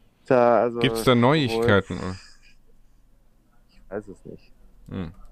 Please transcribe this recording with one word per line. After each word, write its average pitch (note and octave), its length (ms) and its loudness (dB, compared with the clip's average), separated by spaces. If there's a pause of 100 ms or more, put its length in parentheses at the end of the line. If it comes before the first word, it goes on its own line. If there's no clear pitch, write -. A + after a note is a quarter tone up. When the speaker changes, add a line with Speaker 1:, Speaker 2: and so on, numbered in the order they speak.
(240)
Speaker 1:
Tja, A#2+ 360 4
also A#2 180 -2
Speaker 2:
Gibt's A#2 260 -2
da B2+ 100 4
Neuigkeiten, A#2 840 2
Speaker 1:
sowohl F#2 140 -8
Speaker 2:
oder? F#2 60 -10 (1500)
Speaker 1:
Ich - 220 -20
weiß G#2 180 -12
es - 160 -20
nicht. - 280 -20 (340)
Speaker 2:
Mhm. F2+ 260 -10 (200)